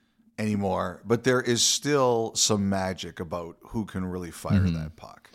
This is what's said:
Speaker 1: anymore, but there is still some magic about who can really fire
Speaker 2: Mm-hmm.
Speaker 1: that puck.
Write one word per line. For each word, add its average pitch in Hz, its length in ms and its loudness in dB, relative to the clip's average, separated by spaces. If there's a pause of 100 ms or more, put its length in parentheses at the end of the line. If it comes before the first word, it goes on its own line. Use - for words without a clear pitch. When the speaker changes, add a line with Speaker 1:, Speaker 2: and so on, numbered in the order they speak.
(380)
Speaker 1:
anymore, 95 680 0
but 113 200 0
there 127 180 4
is 117 200 2
still 127 720 2
some 101 340 2
magic 92 520 -4
about 85 400 -8
who 110 240 -6
can 92 220 -6
really 90 240 -6
fire 95 300 2
Speaker 2:
Mm-hmm. 90 140 4
Speaker 1:
that 78 220 -8
puck. - 380 -20